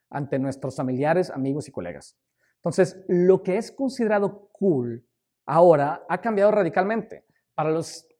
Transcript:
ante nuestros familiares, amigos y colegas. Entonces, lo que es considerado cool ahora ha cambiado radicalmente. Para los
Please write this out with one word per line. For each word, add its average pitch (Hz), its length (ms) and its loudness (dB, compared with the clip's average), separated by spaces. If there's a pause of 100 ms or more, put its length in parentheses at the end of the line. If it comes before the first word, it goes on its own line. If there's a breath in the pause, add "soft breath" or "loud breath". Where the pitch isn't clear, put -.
ante 139 320 -6
nuestros 135 340 -6
familiares, 147 560 -2
amigos 135 380 -6
y - 40 -20
colegas. 85 460 -12 (380)
Entonces, - 500 -2
lo 180 380 4
que 185 140 -2
es - 120 -8
considerado 214 800 -4
cool 123 560 -2 (400)
ahora 156 640 4
ha 165 120 -4
cambiado 208 300 2
radicalmente. 196 760 -2 (300)
Para 156 160 -2
los 160 380 -8 (120)